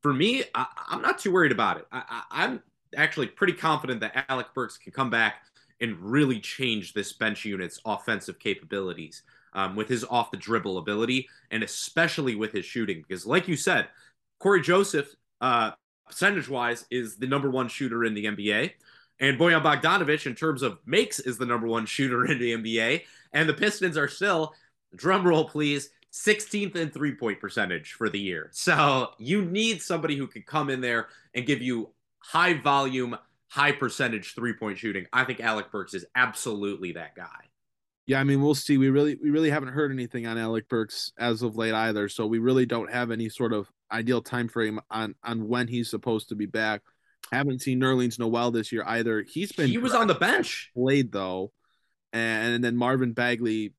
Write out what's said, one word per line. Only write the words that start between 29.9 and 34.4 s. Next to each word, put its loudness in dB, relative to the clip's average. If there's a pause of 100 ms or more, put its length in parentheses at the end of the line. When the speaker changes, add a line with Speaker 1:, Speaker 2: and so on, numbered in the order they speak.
Speaker 1:
who -4
can -14
come -2
in -2
there -2 (260)
and -4
give 0
you -4 (260)
high 2
volume, 0 (340)
high 4
percentage -2
three-point -6